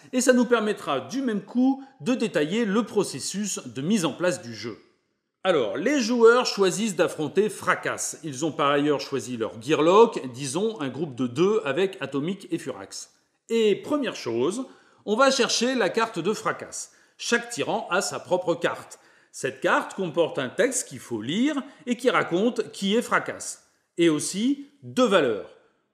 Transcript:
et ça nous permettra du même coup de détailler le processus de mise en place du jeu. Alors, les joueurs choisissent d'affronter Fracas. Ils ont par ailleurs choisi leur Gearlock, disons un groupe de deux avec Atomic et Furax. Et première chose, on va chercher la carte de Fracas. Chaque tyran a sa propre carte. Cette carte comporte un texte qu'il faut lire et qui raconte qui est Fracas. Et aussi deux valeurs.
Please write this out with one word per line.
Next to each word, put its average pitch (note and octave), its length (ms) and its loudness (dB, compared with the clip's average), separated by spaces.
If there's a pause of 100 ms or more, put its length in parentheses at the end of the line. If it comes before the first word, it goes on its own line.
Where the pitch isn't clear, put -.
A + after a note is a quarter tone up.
(120)
et B3+ 80 0
ça B3+ 120 4
nous B3 120 6
permettra G#3 540 0
du D3 240 -6
même G#3+ 200 -2
coup C4 420 0 (160)
de F#3 140 0
détailler G3+ 500 0
le G#3 180 0
processus G3 840 -4
de B2+ 160 -10
mise F#3 240 0
en C3 80 0
place E3 300 -2
du A#2 100 -14
jeu. G#2+ 240 -10 (680)
Alors, B2+ 320 2
les C4 240 0
joueurs A#3+ 460 6
choisissent F#3+ 500 0
d'affronter D#3+ 540 0
Fracas. - 760 -2
Ils C#3 200 -6
ont D#3+ 60 2
par C#3+ 200 2
ailleurs D3 300 2
choisi B2 360 -6
leur A2 260 -4
Gearlock, E3+ 580 6 (120)
disons D3 480 -4
un C#3 80 -4
groupe C3+ 260 -6
de B2 140 -2
deux F3+ 360 2
avec F#3 360 0
Atomic C#3+ 500 -4
et E3 80 -4
Furax. G#2 540 -12 (380)
Et A3 260 4
première B3+ 400 -2
chose, C#3+ 480 -2 (400)
on G3+ 100 0
va C4+ 160 6
chercher B3+ 460 2
la G3+ 140 2
carte A3+ 280 -2
de F#3+ 140 0
Fracas. - 560 -6 (280)
Chaque A#3 340 -2
tyran D#3+ 400 -4
a F3+ 100 2
sa C#3+ 180 -4
propre E3+ 380 0
carte. - 420 -6 (320)
Cette - 300 -8
carte C4 340 0
comporte E3 460 -2
un C3 80 -2
texte B3 400 0
qu'il C3 100 -14
faut A2 240 -8
lire A3+ 320 0 (320)
et B3 100 -2
qui B3 140 2
raconte F3 640 0
qui G3 240 0
est A#3+ 60 2
Fracas. - 560 -4 (400)
Et E3+ 100 4
aussi G3+ 580 -2 (160)
deux B2+ 240 2
valeurs. C#3+ 420 2 (460)